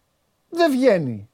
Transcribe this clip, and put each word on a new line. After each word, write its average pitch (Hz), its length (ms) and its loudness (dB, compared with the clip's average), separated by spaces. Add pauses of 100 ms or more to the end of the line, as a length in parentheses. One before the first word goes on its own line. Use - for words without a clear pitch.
(500)
δεν 339 200 2
βγαίνει, 175 640 0